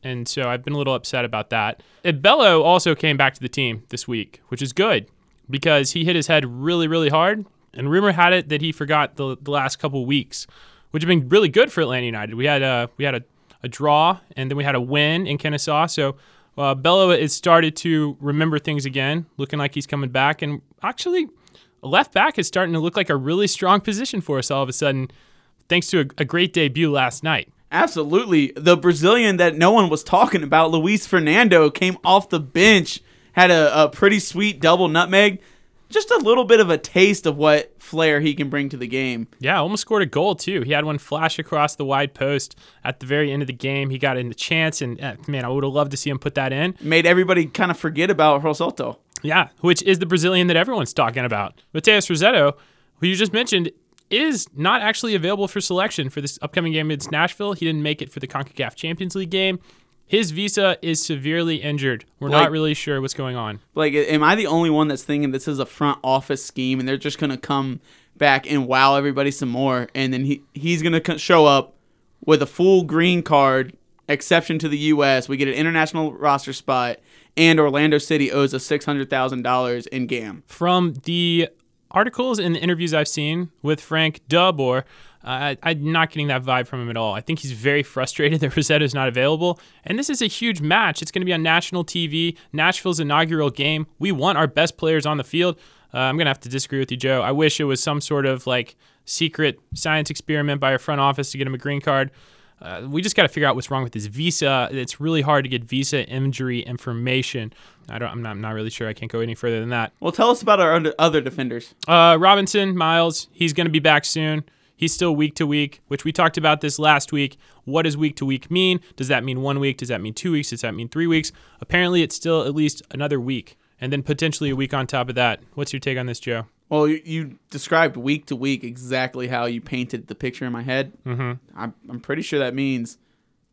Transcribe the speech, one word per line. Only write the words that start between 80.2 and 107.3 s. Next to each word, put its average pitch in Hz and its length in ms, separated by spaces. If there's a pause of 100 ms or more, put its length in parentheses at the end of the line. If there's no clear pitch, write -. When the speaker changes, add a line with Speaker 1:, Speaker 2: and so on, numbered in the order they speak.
Speaker 1:
From 175 480 (120)
the 170 420 (420)
articles 240 500
and 175 160
the 131 40
interviews 170 340
I've 151 140
seen 160 440 (100)
with 147 180
Frank 160 480
de 170 240
Boer, 131 320 (400)
uh, 135 320
I, - 80
I'm 156 280
not 160 180
getting 147 180
that 131 160
vibe 127 240
from 127 140
him 120 80
at 117 80
all. 110 160
I 104 80
think 160 180
he's 135 140
very 139 300
frustrated 147 560
<laughs> - 20
that 139 100
Rossetto's 147 440
not 135 120
available. 156 520 (260)
And 185 120
this 285 120
is 269 120
a 233 60
huge 220 320
match. 165 420
It's - 100
gonna 185 140
be 180 80
on 165 100
national 170 420
T 170 220
V, 165 300 (140)
Nashville's 165 480
inaugural 156 520
game. 151 360 (120)
We 196 120
want 160 260
our 156 100
best 151 300
players 156 280
on 151 120
the 135 60
field. 170 340 (360)
Uh, 123 60
I'm 131 180
gonna 160 120
have 135 120
to 123 80
disagree 135 300
with 131 120
you, 131 60
Joe. 131 240
I 110 100
wish 147 280
it 156 60
was 135 160
some 147 200
sort 143 240
of, 131 220
like, 123 280 (300)
secret 156 540 (140)
science 156 360
experiment 147 500
by 135 140
our 127 60
front 147 200
office 139 320
to 139 60
get 139 100
him 135 60
a 131 60
green 143 220
card. 135 300 (500)
Uh, 87 280
we 151 120
just 185 140
gotta 180 140
figure 147 180
out 135 80
what's 127 140
wrong 135 140
with 120 100
his 104 140
visa. 135 640
It's 131 280
really 156 220
hard 143 240
to 127 40
get 123 140
visa 131 440
injury 131 540
information. 123 920 (360)